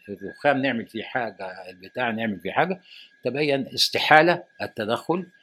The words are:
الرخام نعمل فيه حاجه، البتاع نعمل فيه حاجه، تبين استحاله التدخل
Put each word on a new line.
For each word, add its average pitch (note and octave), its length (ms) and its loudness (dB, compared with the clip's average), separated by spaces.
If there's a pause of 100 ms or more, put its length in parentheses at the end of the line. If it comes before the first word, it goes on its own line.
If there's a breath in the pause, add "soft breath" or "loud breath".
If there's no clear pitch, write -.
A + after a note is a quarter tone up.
الرخام G#2 540 -2
نعمل A#2 240 -4
فيه G#2+ 160 -10
حاجه، F#2+ 680 -10
البتاع F#2+ 400 -6
نعمل A2 300 -4
فيه F#2 120 -6
حاجه، F3+ 280 0 (440 loud breath)
تبين C#3 500 0
استحاله - 680 6 (200)
التدخل A2+ 640 -4 (160 soft breath)